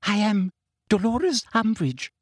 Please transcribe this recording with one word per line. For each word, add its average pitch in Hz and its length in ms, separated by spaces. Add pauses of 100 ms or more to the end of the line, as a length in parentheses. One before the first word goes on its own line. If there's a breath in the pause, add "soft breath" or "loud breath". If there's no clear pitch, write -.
I 208 140
am 208 340 (380)
Dolores 226 540 (100)
Umbridge 220 580 (100)